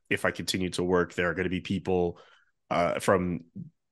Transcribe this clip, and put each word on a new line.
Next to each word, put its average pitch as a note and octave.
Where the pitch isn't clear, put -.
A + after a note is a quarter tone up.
if -
I F2+
continue F2+
to F2+
work, F2+
there F2
are -
gonna F#2
be F2
people, F2+
uh, E2+
from F2+